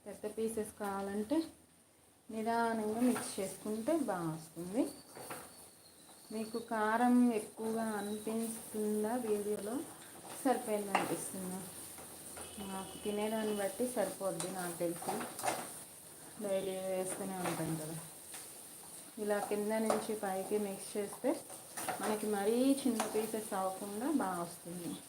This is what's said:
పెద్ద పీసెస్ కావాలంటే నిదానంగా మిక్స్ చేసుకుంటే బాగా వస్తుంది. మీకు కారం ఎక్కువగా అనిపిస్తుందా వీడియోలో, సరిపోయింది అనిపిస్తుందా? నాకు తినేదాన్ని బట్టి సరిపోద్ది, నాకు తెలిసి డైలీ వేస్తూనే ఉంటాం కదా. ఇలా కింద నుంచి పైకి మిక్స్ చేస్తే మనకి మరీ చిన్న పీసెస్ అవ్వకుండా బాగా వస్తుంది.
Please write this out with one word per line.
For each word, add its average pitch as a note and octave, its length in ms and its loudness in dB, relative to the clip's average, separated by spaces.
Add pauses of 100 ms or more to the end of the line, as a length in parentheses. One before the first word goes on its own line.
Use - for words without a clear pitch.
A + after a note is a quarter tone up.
పెద్ద G3+ 220 -8 (100)
పీసెస్ A3+ 440 0
కావాలంటే G3+ 560 0 (960)
నిదానంగా A3+ 720 2
మిక్స్ - 300 2
చేసుకుంటే G#3+ 540 0 (180)
బాగా F3 240 0
వస్తుంది. F3+ 480 -2 (1500)
మీకు A3 240 -2 (160)
కారం A3+ 420 8 (240)
ఎక్కువగా A3 440 0 (140)
అనిపిస్తుందా G#3+ 1120 0 (140)
వీడియోలో, G#3 480 0 (720)
సరిపోయింది G#3+ 520 2
అనిపిస్తుందా? F#3 640 -2 (1080)
నాకు F#3+ 240 -6 (100)
తినేదాన్ని G#3+ 560 0
బట్టి G3 260 0 (100)
సరిపోద్ది, F#3 520 0 (100)
నాకు F3 240 -4
తెలిసి F3 340 0 (1300)
డైలీ F#3+ 300 2 (200)
వేస్తూనే F#3 420 -2 (100)
ఉంటాం E3 240 0 (120)
కదా. D#3 140 -6 (1300)
ఇలా G#3 160 4 (120)
కింద G#3 220 2 (140)
నుంచి G#3+ 260 2 (120)
పైకి F#3+ 420 0
మిక్స్ G3 300 -6
చేస్తే G#3 340 0 (720)
మనకి G#3+ 260 0 (100)
మరీ G#3 200 4 (260)
చిన్న A3 180 2 (140)
పీసెస్ A3 360 0 (100)
అవ్వకుండా G3+ 460 -2 (180)
బాగా F3+ 220 0
వస్తుంది. E3+ 440 -8 (180)